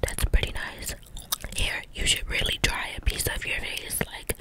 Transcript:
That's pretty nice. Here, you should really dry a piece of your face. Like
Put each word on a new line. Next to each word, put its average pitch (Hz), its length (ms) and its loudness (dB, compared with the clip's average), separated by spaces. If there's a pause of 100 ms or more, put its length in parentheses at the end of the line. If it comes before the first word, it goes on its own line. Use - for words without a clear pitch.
That's - 240 2
pretty - 260 6
nice. - 420 -4 (640)
Here, - 260 2 (120)
you - 120 0
should - 220 4
really - 340 2
dry - 340 0
a - 40 -8
piece - 280 0
of - 180 -2
your - 140 -2
face. - 460 -4
Like - 340 -6